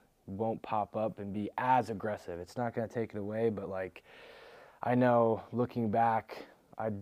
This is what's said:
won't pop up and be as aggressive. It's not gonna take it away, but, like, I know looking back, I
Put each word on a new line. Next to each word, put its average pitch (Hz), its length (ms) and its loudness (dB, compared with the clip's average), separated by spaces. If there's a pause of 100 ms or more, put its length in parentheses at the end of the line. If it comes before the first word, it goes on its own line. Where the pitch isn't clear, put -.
(280)
won't 104 360 -2
pop 107 340 -2
up 107 220 -2
and 101 140 -6
be 104 240 -4
as 127 320 2
aggressive. 101 500 -6
It's - 180 -12
not 120 180 -2
gonna 113 140 -2
take 113 240 -4
it 107 60 -8
away, 110 300 0
but, 95 200 -4
like, 92 340 -8 (800)
I 123 120 2
know 117 480 6 (100)
looking 117 380 0
back, 113 540 0 (320)
I 110 140 -2 (100)